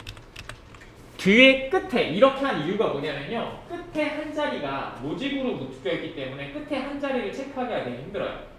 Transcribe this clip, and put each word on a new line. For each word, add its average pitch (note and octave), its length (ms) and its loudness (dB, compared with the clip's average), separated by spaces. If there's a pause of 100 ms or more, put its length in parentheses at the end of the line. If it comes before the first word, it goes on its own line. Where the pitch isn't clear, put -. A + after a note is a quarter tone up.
(1160)
뒤에 C4 520 8
끝에 B3 400 2
이렇게 C4+ 360 6
한 F#3 200 0
이유가 G3+ 220 2
뭐냐면요. C#3+ 800 -4
끝에 D#4 420 -2
한 D4+ 240 -6
자리가 C4 680 -4
로직으로 A#3 560 -2
구축되어 C3+ 360 -4
있기 D#3 220 -6
때문에 C#3 360 -8
끝에 D4 280 -6
한 C#4+ 200 -6
자리를 B3+ 320 -2
체크하기가 B3 540 -4
되게 B2 120 -8
힘들어요. - 420 -6 (200)